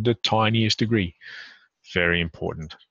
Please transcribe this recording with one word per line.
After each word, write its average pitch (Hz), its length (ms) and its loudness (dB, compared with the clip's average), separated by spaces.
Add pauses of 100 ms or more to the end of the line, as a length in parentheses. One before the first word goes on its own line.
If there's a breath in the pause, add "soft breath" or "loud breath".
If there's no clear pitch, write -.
the 117 120 4
tiniest 110 680 2
degree?" 107 340 0 (800 loud breath)
Very 87 260 2
important, 82 560 -6 (140)